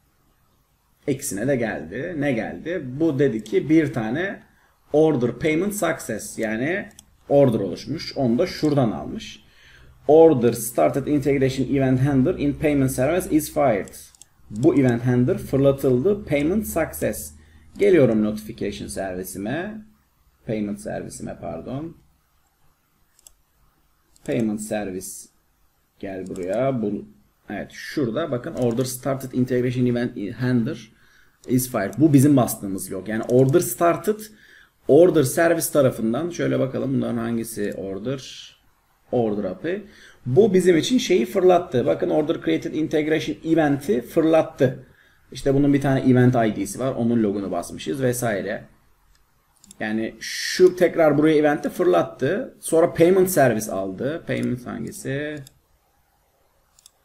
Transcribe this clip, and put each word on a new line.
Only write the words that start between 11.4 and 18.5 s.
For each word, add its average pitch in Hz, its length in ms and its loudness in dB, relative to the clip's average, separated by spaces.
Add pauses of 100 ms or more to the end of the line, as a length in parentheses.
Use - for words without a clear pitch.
event 131 240 2
handler 135 360 2
in 143 180 -2
payment 139 380 0
service 147 440 0
is - 180 -2
fired. 123 400 0 (560)
Bu 120 260 2
event 123 300 2
handler 123 320 2
fırlatıldı. 139 880 0
Payment 160 420 0
success. - 680 -6 (420)
Geliyorum 135 460 4
notification 104 640 -6